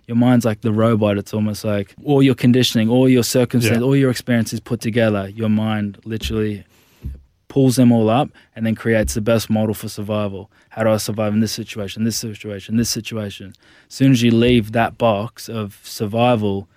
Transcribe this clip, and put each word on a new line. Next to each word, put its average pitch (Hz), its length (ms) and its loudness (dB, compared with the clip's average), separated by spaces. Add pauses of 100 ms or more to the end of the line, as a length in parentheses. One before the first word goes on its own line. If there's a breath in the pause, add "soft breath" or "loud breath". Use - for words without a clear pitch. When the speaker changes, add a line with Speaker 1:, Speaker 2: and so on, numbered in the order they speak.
Speaker 1:
your 117 100 -6
mind's 123 280 4
like 107 160 -2
the 113 120 -2
robot. 107 460 2
It's 101 160 -8
almost 107 300 -4
like 101 300 -4 (100)
all 139 180 4
your 131 140 4
conditioning, 123 520 2
all 127 200 4
your 127 160 4
circumstance, 120 540 0
Speaker 2:
Yeah. 120 60 -2
Speaker 1:
all 135 120 2
your 135 140 2
experiences 117 500 -2
put - 200 -8
together, 107 480 0
your 110 200 -4
mind 107 560 -2
literally 110 600 -6 (840 loud breath)
pulls 131 280 2
them 120 160 6
all 113 180 4
up 131 200 0 (260 soft breath)
and 113 100 -4
then 113 80 0
creates 110 400 0
the 113 60 -4
best 113 300 0
model 107 240 0
for 107 140 -10
survival. 104 600 -8 (200 soft breath)
How 113 120 -8
do 110 80 2
I 110 60 4
survive 107 360 -4
in 110 80 2
this 107 120 0
situation, 107 520 -8
this 113 120 -2
situation, 107 600 -8
this 117 140 2
situation? 104 640 -10 (360 soft breath)
As - 60 -20
soon 135 180 4
as 117 100 4
you 120 100 6
leave 117 400 4
that 113 260 -2
box 110 500 -2
of 107 360 -8
survival 107 920 -2